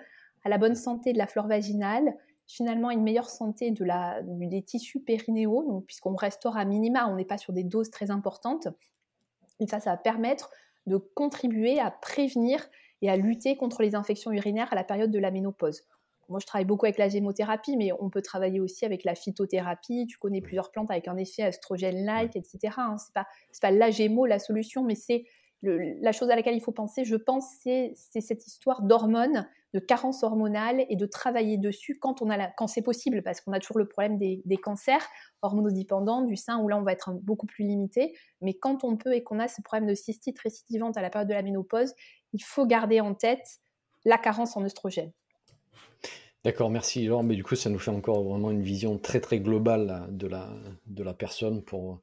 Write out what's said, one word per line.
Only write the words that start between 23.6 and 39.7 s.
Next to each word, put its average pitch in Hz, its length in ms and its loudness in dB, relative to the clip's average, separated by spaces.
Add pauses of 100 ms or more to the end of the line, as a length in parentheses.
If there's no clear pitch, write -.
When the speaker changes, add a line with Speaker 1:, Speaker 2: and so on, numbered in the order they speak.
Speaker 1:
pas 196 100 6
la 220 200 8
gémo 220 340 4
la 208 140 4
solution, 226 460 -2
mais 220 100 0
c'est 240 300 -2 (360)
le, 180 400 0
la 220 100 4
chose 240 180 0
à 233 60 6
laquelle 233 200 2
il 226 60 0
faut 233 100 -4
penser, 220 320 -4
je 220 120 0
pense, 262 300 2 (160)
c'est, 254 340 0
c'est - 260 -8
cette 220 240 -6
histoire 254 380 -2
d'hormones, 226 640 4 (260)
de 190 60 0
carence 247 420 2
hormonale 220 640 2
et 208 80 -2
de 196 120 0
travailler 220 500 0
dessus 202 420 -2
quand 262 220 -2
on 220 80 0
a 208 80 0
la, 190 100 -2 (100)
quand 220 100 -2
c'est 220 160 -2
possible, 233 400 0
parce 185 180 -6
qu'on 190 120 -6
a 190 60 0
toujours 220 200 -2
le 208 80 2
problème 208 320 0
des, 190 260 0
des 190 120 2
cancers 214 480 0 (360)
hormonodépendants 202 800 2
du 233 140 0
sein 233 240 -4
où 214 80 2
là, 208 100 2
on 202 60 0
va 190 80 2
être 185 180 -4
un, 185 60 -4
beaucoup 208 320 -4
plus - 180 -6
limité. 202 500 0 (260)
Mais 190 120 0
quand 269 300 -2
on 226 140 0
peut 254 180 0
et 240 80 0
qu'on 220 160 -4
a 233 80 0
ce 226 140 -10
problème 220 280 -2